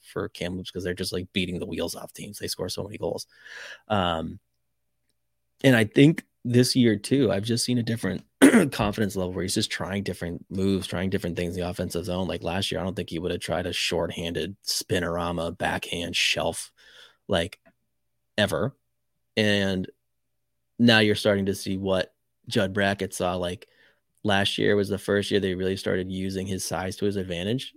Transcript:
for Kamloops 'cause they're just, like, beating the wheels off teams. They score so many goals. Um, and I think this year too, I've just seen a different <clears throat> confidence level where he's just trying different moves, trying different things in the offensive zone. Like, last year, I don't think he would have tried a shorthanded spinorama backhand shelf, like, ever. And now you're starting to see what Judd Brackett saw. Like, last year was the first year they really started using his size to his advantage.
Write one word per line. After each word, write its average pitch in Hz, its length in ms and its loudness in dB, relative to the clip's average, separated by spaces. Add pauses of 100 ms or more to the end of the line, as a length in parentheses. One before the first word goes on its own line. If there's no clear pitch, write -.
for - 260 -8
Kamloops 92 400 -8
'cause 92 140 -8
they're 90 100 -4
just, 90 200 -6
like, 92 200 -6
beating 90 240 -2
the 80 80 -8
wheels 85 300 -6
off - 180 -16
teams. 104 240 -14
They - 100 -8
score - 220 -8
so 95 140 -8
many - 160 -12
goals. - 260 -6 (640)
Um, 87 520 0 (1200)
and 131 120 8
I 113 100 6
think 143 380 6 (240)
this 123 280 6
year 117 200 6
too, 123 360 2
I've 98 120 0
just 117 220 -2
seen 123 140 0
a 113 40 0
different 113 400 -4 (180)
<clears throat> 214 300 8
confidence 104 440 0
level 92 180 -2
where 92 80 -4
he's 92 140 -2
just 110 160 0
trying 95 320 -4
different 90 480 -6
moves, 95 340 0
trying 92 240 -4
different 90 260 -2
things 87 220 -4
in 87 60 -2
the 87 40 -2
offensive 87 380 -4
zone. 90 220 -2
Like, 87 160 -6
last 92 280 -2
year, 87 80 -4
I 87 40 -4
don't 95 120 -4
think 90 140 -6
he 82 80 -6
would 87 140 -4
have - 80 -4
tried 85 260 -4
a 87 80 -6
shorthanded 85 880 -4
spinorama 85 960 -4
backhand - 580 -4
shelf, - 560 -2 (560)
like, 85 320 0 (800)
ever. 110 380 2 (600)
And 101 540 2 (880)
now 117 220 8
you're 104 160 6
starting 101 320 2
to 98 80 0
see 95 220 -4
what 95 360 0 (340)
Judd 98 260 0
Brackett 98 420 0
saw. 92 200 -2
Like, 90 320 -6 (560)
last 101 360 2
year 104 160 4
was 101 140 2
the 95 100 -2
first 101 320 0
year 101 80 4
they 95 160 0
really 95 220 -2
started 92 340 -2
using 95 340 -4
his 95 180 -6
size 90 340 -6
to - 80 -2
his 98 100 0
advantage. 92 600 -4